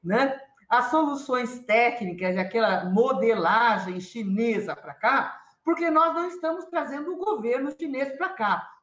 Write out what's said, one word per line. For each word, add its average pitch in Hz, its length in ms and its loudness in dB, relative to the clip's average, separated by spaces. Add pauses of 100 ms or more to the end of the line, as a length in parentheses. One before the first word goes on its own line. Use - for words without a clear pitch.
né, 262 380 0 (280)
as - 180 2
soluções 269 720 -2
técnicas, 190 760 0
aquela 190 480 0
modelagem 208 1160 2
chinesa 208 760 -2
pra - 180 -16
cá, - 420 0 (280)
porque 339 260 0
nós 320 240 4
não 349 140 -2
estamos 339 380 -4
trazendo 302 460 -4
o 349 40 -6
governo 294 600 -2
chinês 277 400 -4
pra 359 120 -2
cá. - 420 -2 (120)